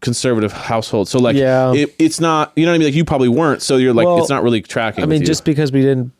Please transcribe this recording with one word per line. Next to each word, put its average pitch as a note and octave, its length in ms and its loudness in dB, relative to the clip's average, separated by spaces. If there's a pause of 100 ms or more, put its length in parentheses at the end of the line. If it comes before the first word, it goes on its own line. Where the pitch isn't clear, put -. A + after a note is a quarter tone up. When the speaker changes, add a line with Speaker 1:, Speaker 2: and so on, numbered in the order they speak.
Speaker 1:
conservative A#2 520 -2
household. A2 560 -4
So, C3+ 100 -2
like, B2 180 2
Speaker 2:
Yeah. C3 380 2
Speaker 1:
it, C#3+ 240 -2
it's D#3+ 220 0
not, D#3+ 360 -2
you D#3 100 2
know F3 60 2
what E3+ 40 2
I - 20 2
mean? D#3 100 2
Like, C3+ 60 -2
you E3 100 2
probably C3+ 240 0
weren't. C#3 340 0
So C#3 140 0
you're B2+ 180 2
like, A2+ 120 4
Speaker 2:
Well, F3 120 2
Speaker 1:
it's E3 120 0
not C3+ 120 -2
really A2+ 200 2
tracking A2+ 400 -4
Speaker 2:
I D3+ 40 -2
Speaker 1:
with D3+ 40 0
Speaker 2:
mean, D#3 120 0
Speaker 1:
you. C3+ 40 -2
Speaker 2:
just D#3+ 180 -2
because D3+ 260 0
we C3+ 120 2
didn't C3 380 0